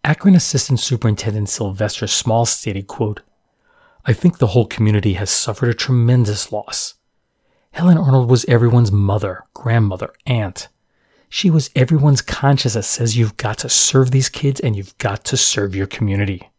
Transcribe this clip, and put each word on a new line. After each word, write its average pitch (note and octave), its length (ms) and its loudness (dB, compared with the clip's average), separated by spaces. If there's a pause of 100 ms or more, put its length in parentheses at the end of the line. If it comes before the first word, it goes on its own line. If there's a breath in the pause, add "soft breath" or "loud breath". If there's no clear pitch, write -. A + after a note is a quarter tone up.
Akron F3+ 320 4
Assistant C3 420 0
Superintendent G#2+ 680 -2
Sylvester G2+ 580 -6
Small A2+ 400 0
stated, G2 400 -6
quote, - 360 -6 (840 soft breath)
I B2+ 60 2
think E3+ 260 0
the A#2 100 2
whole G#2+ 180 2
community G#2+ 480 0
has F#2+ 160 -6
suffered - 400 -2
a A#2 40 -2
tremendous A#2+ 760 0
loss. - 420 -8 (760)
Helen E3+ 260 4
Arnold C3 320 2
was B2 140 4
everyone's A#2+ 480 4
mother, G2+ 520 0 (100)
grandmother, G#2+ 580 -2 (140)
aunt. A2 420 -4 (600)
She - 220 0
was D#3 240 2
everyone's C#3 480 2
conscience C3+ 520 0
that G#2+ 100 -4
says A2+ 320 -2
you've A2 200 0
got G#2+ 220 -6
to A#2 100 -10
serve C3 420 2
these C3 180 2
kids C#3 320 -4
and A2+ 160 0
you've G2 220 -12
got - 260 -6
to - 120 -2
serve G2+ 380 0
your F#2+ 120 -2
community. G2 720 -2